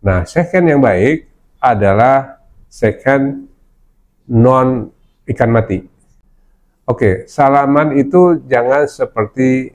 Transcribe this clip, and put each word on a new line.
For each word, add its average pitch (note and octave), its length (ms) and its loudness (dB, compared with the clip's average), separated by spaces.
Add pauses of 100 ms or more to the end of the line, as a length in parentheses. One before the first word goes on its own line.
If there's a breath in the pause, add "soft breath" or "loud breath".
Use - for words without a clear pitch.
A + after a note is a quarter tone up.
Nah, F#2 160 -2
second F3 480 -2
yang C#3+ 80 2
baik B2 480 0 (320)
adalah B2 800 0 (320)
second C#3 800 -4 (800)
non B2+ 560 2 (400)
ikan A2+ 240 -2
mati. A2 320 -2 (1040)
Oke, A#2 400 -2
salaman C#3+ 720 0
itu D#3 480 2
jangan C3 400 0
seperti C3 920 -4